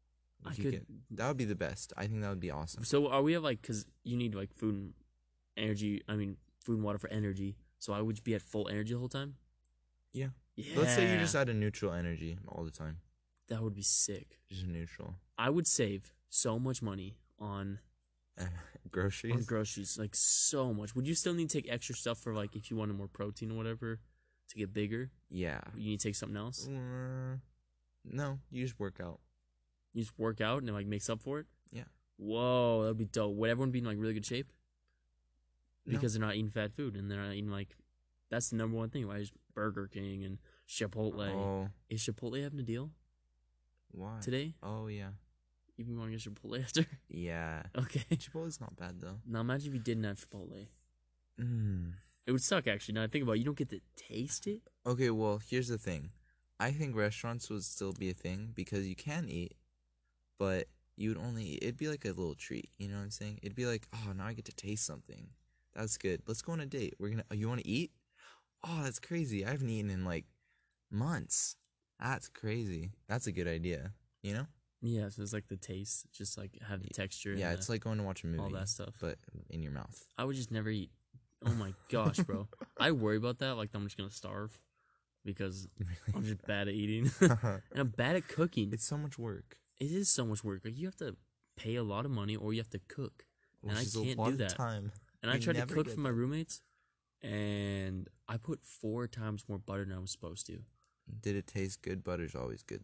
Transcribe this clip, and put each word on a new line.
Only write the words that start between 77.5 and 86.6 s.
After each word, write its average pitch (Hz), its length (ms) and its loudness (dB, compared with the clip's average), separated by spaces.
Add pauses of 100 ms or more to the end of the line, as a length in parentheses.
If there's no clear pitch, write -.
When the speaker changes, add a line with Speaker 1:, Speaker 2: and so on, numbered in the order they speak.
Speaker 2:
and 87 80 2
Speaker 1:
it's 95 80 -2
Speaker 2:
the, 120 80 0
Speaker 1:
like 110 80 0
going 110 160 0
to 104 60 0
watch 95 180 -4
a 82 60 -2
movie, 82 120 2
Speaker 2:
all 98 100 -2
that 98 180 -2
stuff. - 320 -4
Speaker 1:
but 85 180 -4 (320)
in 82 120 -4
your 71 100 -4
mouth. - 340 -8 (100)
Speaker 2:
I 120 80 -2
would 139 120 0
just 117 160 -4
never 110 180 0
eat. 101 200 -2 (540)
Oh 117 100 4
my 101 180 -2 (160)
gosh, 117 300 4
bro. 101 280 2 (160)
Speaker 1:
<laughs> - 180 -16
Speaker 2:
I 151 120 6
worry 107 240 6
about 120 240 2
that, 131 160 0
like, 107 180 -2
I'm 101 100 -2
just 101 120 -6
gonna 98 140 -4
starve 101 480 -8 (640)
because 95 500 -4
Speaker 1:
<laughs> - 60 -20
Really? 87 120 -2 (220)
Speaker 2:
I'm 101 100 0
just 107 220 -2
bad 101 220 0